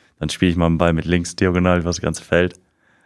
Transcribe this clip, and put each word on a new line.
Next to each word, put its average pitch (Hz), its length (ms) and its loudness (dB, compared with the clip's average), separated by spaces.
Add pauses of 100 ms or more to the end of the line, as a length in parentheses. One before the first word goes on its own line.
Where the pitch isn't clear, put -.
(200)
dann 78 100 -4
spiel - 200 0
ich 82 60 0
mal 85 100 0
einen 85 140 2
Ball 85 140 2
mit 78 120 -2
links 87 300 -2
diagonal 90 440 2
über 85 100 -4
das 87 120 -6
ganze 82 220 -4
Feld.“ 87 320 0 (500)